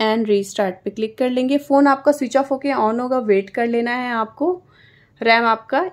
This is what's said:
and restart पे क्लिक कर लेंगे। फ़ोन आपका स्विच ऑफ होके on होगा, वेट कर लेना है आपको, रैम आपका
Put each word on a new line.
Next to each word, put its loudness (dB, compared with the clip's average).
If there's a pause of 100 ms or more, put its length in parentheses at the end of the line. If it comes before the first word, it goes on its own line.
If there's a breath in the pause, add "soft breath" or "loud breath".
and 0
restart -2
पे -8
क्लिक -8
कर 0
लेंगे। 0
फ़ोन 2
आपका 2
स्विच -2
ऑफ 0
होके -4
on 0
होगा, -2
वेट 0
कर -2
लेना -2
है -6
आपको, -4 (720 soft breath)
रैम 4
आपका 0